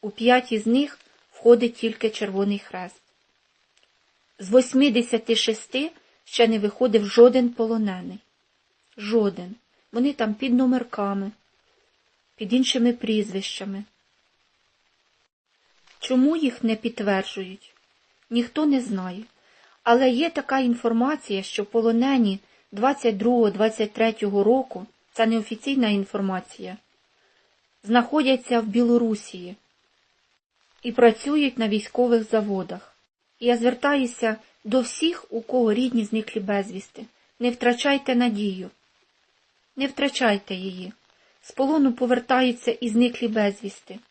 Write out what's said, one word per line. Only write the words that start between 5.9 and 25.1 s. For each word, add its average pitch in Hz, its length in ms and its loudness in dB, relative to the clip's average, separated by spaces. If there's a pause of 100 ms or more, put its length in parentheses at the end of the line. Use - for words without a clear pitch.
ще - 220 2
не 226 120 0
виходив 208 460 0
жоден 240 440 6
полонений. 208 720 -4 (760)
Жоден. 202 580 -2 (360)
Вони 254 220 0
там 220 200 -2
під 240 200 -2
номерками, 233 800 0 (1040)
під 214 180 -6
іншими 247 400 2
прізвищами. 202 920 -6 (2250)
Чому 262 360 2
їх 302 280 -2
не 226 120 0
підтверджують? 196 1000 -6 (560)
Ніхто 240 360 -2
не 277 160 2
знає. 190 420 -8 (600)
Але 254 260 4
є 262 200 0
така 269 300 -4
інформація, 240 840 -2
що 202 220 -6
полонені 233 760 2 (320)
двадцять 226 460 0
другого, 226 340 2
двадцять 214 420 -2
третього 214 500 0
року, 226 420 0 (280)